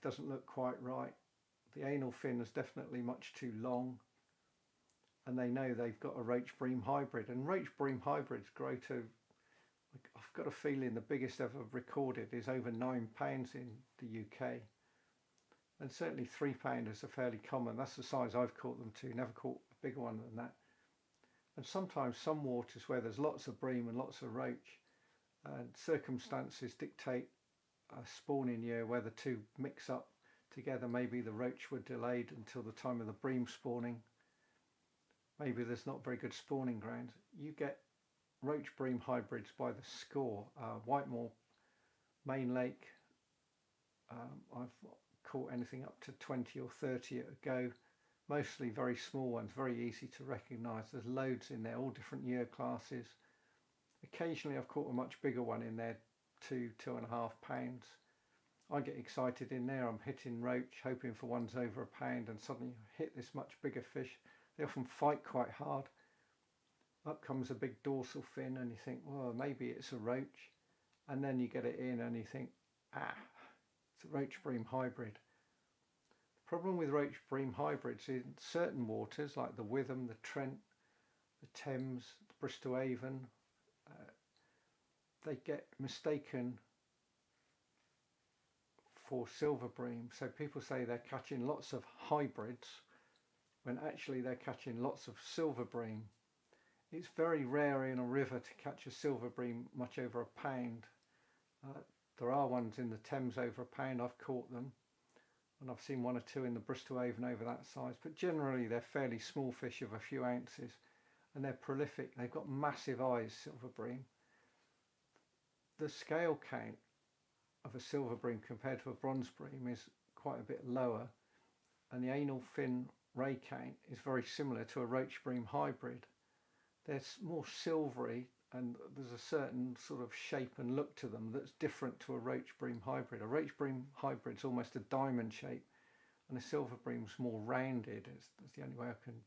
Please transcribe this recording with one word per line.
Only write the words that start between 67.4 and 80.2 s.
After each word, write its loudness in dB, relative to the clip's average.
a 0
big -4
dorsal 0
fin -4
and -2
you -8
think, -4
"Well, -2
maybe 0
it's -6
a -4
roach." 0
And 2
then 4
you 4
get 0
it 2
in 2
and 0
you -2
think, -6
"Ah, 0
it's -20
a -10
roach 2
bream 0
hybrid." 0
The -20
problem 2
with 4
roach 4
bream 2
hybrids 0
in 0
certain 2
waters, -2
like 0
the -4
Witham, 0
the -6